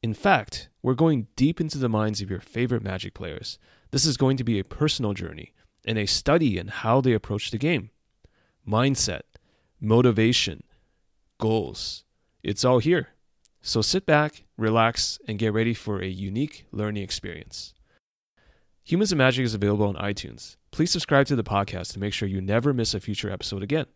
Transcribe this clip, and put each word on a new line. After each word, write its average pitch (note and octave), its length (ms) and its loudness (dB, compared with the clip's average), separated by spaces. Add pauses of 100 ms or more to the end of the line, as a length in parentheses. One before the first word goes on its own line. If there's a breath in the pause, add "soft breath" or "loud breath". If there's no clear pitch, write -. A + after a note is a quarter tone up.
In A2+ 100 0
fact, C3 560 0 (140)
we're B2+ 100 2
going C3+ 440 2
deep D3+ 220 2
into D3+ 200 -4
the B2+ 100 0
minds G#2+ 320 0
of G2 80 -8
your F#2+ 120 -6
favorite A#2+ 420 -2
Magic F#2+ 320 -8
players. - 440 -12 (340 soft breath)
This C3+ 120 0
is C#3+ 140 0
going C3+ 180 4
to B2+ 80 -4
be A2+ 140 0
a F#2+ 40 -2
personal B2+ 520 -2
journey D#2 400 -12 (300)
and A2 140 -2
a G#2 80 -2
study C#3+ 520 2
in G2 100 -8
how A2+ 320 2
they B2+ 120 4
approach G#2+ 380 -2
the A2+ 80 -6
game. B2+ 320 -2 (720)
Mindset, A2+ 580 0 (580)
motivation, A2+ 840 4 (760)
goals. A2 680 -4 (360)
It's - 240 -4
all B2+ 140 6
here. D3+ 300 0 (540)
So - 200 0
sit - 240 -2
back, D3+ 380 2 (120)
relax, A2 720 2
and G#2+ 140 -6
get A2 120 2
ready A2+ 220 2
for G2+ 260 -6
a F#2 60 -6
unique G2 640 -6
learning G#2 320 -4
experience. - 720 -12 (1080)
Humans F#3+ 260 0
of E3+ 80 0
Magic C3 260 4
is A2+ 100 0
available G#2 320 2
on G2 100 -2
iTunes. - 580 -8 (160)
Please E3 220 0
subscribe C#3+ 340 4
to D3 80 -2
the A#2 80 0
podcast G2 520 -2
to - 40 -10
make G2 140 -4
sure G#2 160 -4
you F#2+ 120 -4
never A#2 320 0
miss A#2 220 0
a G2 60 -4
future G2+ 320 -6
episode G2 320 -6
again. C#3 320 -2